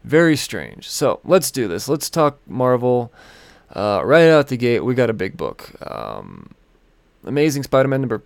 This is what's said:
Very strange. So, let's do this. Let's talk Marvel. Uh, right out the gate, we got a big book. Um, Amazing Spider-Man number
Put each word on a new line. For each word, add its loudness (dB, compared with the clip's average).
Very 4
strange. -10
So, -2
let's 2
do -2
this. -6
Let's -2
talk 0
Marvel. 0
Uh, -2
right 6
out 4
the -6
gate, 0
we -2
got 2
a -4
big -8
book. -10
Um, -14
Amazing 0
Spider-Man 0
number -4